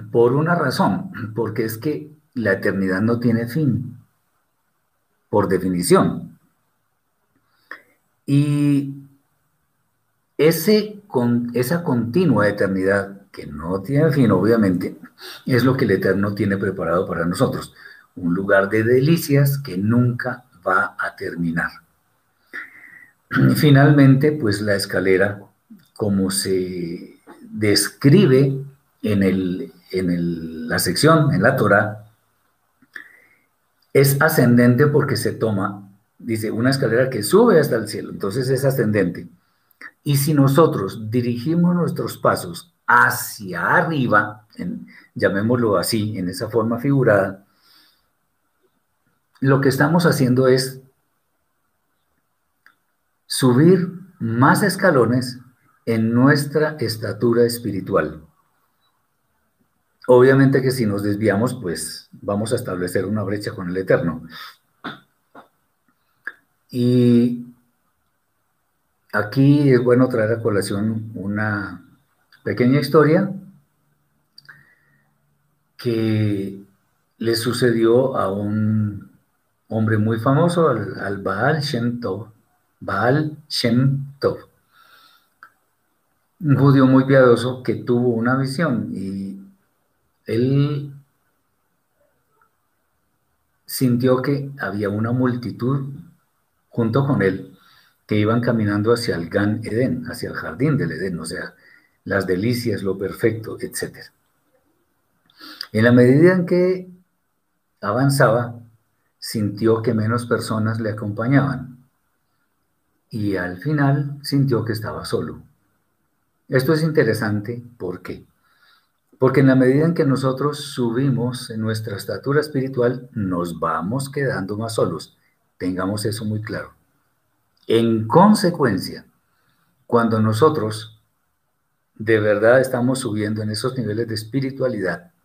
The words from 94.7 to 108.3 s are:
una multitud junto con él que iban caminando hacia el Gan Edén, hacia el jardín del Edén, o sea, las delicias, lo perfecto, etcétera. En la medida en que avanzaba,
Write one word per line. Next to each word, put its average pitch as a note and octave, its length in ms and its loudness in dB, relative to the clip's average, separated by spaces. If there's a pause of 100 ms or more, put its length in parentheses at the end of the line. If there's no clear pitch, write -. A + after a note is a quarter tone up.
una A2 240 -2
multitud B2+ 800 -4 (760)
junto A#2+ 380 -2
con G#2 160 0
él - 340 -2 (500)
que G#2+ 100 -2
iban A2 240 2
caminando G#2+ 520 0
hacia G2 240 -2
el E2+ 120 -8
Gan G#2 360 -2
Edén, G#2+ 420 -2
hacia - 240 -10
el - 60 -12
jardín A2 420 -2
del - 140 -4
Edén, F#2 260 -6
o D#2 80 -10
sea, - 280 -12 (500)
las F#2+ 220 -2
delicias, G2+ 560 -2
lo F#2+ 140 -4
perfecto, G#2 640 -4
etcétera. - 520 -12 (1600)
En G#2+ 120 0
la A#2+ 80 6
medida C3+ 400 6
en F3+ 140 0
que F#3 420 0 (920)
avanzaba, A#2+ 800 2 (580)